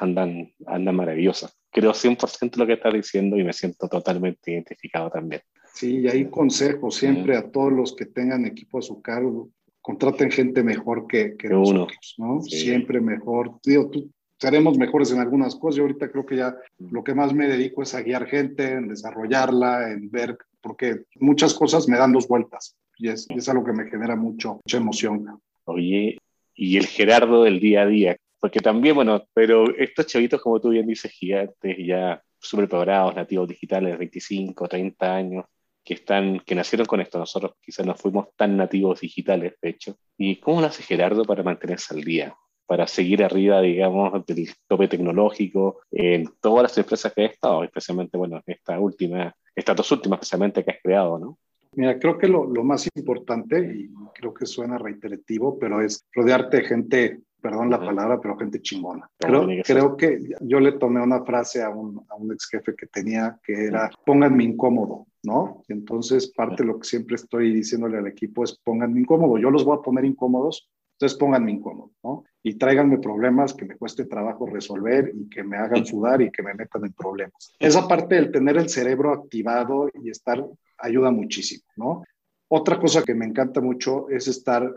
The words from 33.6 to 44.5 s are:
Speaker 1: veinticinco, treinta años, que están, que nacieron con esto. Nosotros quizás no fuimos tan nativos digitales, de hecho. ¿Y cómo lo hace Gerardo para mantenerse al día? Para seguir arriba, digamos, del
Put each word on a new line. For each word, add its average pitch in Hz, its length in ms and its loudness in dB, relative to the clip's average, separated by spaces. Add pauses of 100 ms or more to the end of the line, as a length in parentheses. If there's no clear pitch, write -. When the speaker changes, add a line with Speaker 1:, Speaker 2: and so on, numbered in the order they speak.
Speaker 1:
veinticinco, 90 720 -8
treinta 92 480 -4
años, 92 300 -6 (400)
que 90 100 -10
están, 98 460 -2
que - 160 -6
nacieron 82 300 -2
con 104 140 0
esto. - 200 -6
Nosotros 87 400 -6
quizás - 260 -8
no 90 80 -2
fuimos 98 400 -4
tan 101 220 2
nativos 98 440 0
digitales, 90 600 -4
de 85 60 -4
hecho. - 280 -12 (220)
¿Y 98 220 -2
cómo 165 200 0
lo 156 60 4
hace - 160 -8
Gerardo 95 420 0
para 98 200 -2
mantenerse 87 500 -6
al 76 80 -8
día? 76 320 -4 (320)
Para 87 220 0
seguir 98 340 2
arriba, 98 380 4
digamos, 92 640 0
del 82 220 -4 (180)